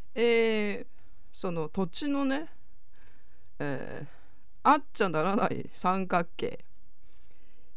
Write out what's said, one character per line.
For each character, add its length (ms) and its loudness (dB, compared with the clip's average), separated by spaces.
え 680 4
ー、 20 -6
そ 200 -2
の 180 -2
土 180 0
地 200 -2
の 180 2
ね、 240 0
え 460 -2
ー、 20 -6
あ 120 10
っ 160 2
ち 120 2
ゃ 60 4
な 140 2
ら 120 4
な 120 4
い 260 0
三 340 2
角 280 2
形。 300 -2